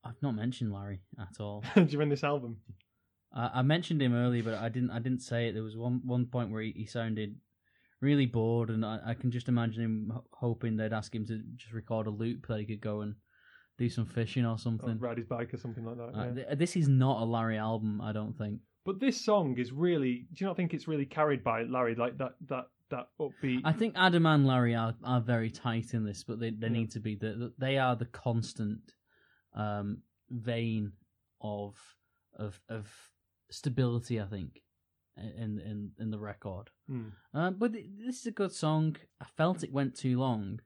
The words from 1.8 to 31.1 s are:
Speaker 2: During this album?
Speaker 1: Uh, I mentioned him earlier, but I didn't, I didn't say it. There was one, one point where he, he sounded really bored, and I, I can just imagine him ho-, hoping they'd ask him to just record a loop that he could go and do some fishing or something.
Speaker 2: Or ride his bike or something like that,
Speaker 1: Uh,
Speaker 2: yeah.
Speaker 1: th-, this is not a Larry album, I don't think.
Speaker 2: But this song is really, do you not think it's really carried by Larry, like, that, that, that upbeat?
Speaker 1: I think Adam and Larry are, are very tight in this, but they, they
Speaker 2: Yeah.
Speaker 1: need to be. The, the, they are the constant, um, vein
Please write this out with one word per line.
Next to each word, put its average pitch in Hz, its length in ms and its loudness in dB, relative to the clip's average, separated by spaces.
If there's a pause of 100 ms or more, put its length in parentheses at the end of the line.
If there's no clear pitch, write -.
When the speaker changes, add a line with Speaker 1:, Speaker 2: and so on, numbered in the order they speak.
Speaker 2:
During 147 220 2
this 143 160 0
album? 127 340 -2 (760)
Speaker 1:
Uh, 120 200 -2
I 127 80 2
mentioned 156 400 2
him 123 120 4
earlier, 120 280 4
but 113 120 -2
I 110 140 -4
didn't, 123 220 0
I 113 80 -4
didn't 127 240 -2
say 117 260 0
it. 107 40 -2
There 110 100 -4
was 110 140 -8
one, 123 280 0
one 123 220 2
point 120 240 -2
where 110 120 -4
he, 110 100 -4
he 110 140 -8
sounded 107 500 -4 (640)
really 139 260 6
bored, 117 440 2
and 110 140 2
I, 110 220 -4
I 113 80 -2
can 123 160 0
just 120 180 -4
imagine 117 340 2
him 110 300 0
ho-, 117 200 -8
hoping 117 440 -2
they'd 110 160 0
ask 110 220 -4
him 110 120 -2
to 110 140 -6 (160)
just 110 160 -18
record 110 340 -2
a 110 40 -2
loop 113 380 -4
that 110 120 -2
he 104 60 -6
could 107 160 -6
go 104 180 -2
and 104 140 -4 (640)
do 120 100 2
some 117 160 0
fishing 120 400 0
or 113 140 2
something. 113 320 -2
Speaker 2:
Or 113 60 0
ride 117 200 -2
his 117 100 -4
bike 120 280 -2
or - 20 -6
something 117 280 -8
like 117 120 -6
that, 117 200 -8
Speaker 1:
Uh, 107 100 -2
Speaker 2:
yeah. 123 180 -4
Speaker 1:
th-, 143 140 -2
this 175 180 0
is 160 100 6
not 131 360 6
a - 20 0
Larry 113 320 2
album, 107 460 0
I 107 100 -2
don't 107 240 -4
think. 104 240 -4 (240)
Speaker 2:
But 190 160 -4
this 254 240 0
song 175 340 4
is 120 140 -2
really, 139 640 2
do 190 100 -4
you - 20 0
not 180 100 -2
think 170 180 0
it's - 120 -6
really 147 200 0
carried 147 360 2
by 113 200 2
Larry, 120 340 2
like, 123 220 0
that, 131 160 -4 (140)
that, 127 180 -4 (240)
that 123 180 -6 (100)
upbeat? 131 460 0
Speaker 1:
I 156 80 4
think 220 240 2
Adam 175 300 6
and 147 200 8
Larry 123 300 6
are, 113 260 0
are 127 200 2
very 113 280 2
tight 117 440 -2
in 110 100 2
this, 101 180 -4
but 110 160 -8
they, 113 120 -2
they 110 180 -4
Speaker 2:
Yeah. 113 60 2
Speaker 1:
need 113 180 0
to 117 80 -6
be. 107 160 -2
The, 104 160 -4
the, 117 260 -6
they 135 200 2
are 127 180 4
the 120 80 -2
constant, 113 880 -2 (640)
um, 104 460 -4 (280)
vein 113 600 -2 (480)